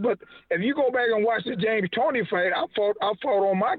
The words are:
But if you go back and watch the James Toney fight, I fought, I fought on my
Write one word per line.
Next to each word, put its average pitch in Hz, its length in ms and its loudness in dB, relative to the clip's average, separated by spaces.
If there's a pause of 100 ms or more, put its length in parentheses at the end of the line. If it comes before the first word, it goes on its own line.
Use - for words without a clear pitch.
But 202 180 0 (320)
if 170 120 -2
you 269 120 0
go 277 160 2
back 247 240 0
and 208 80 0
watch 220 220 0
the 247 100 -6
James 214 400 0
Toney 254 360 0
fight, 180 260 0
I - 80 -2 (100)
fought, 208 280 2
I 202 100 0 (100)
fought 196 280 2
on 190 80 2
my 233 200 0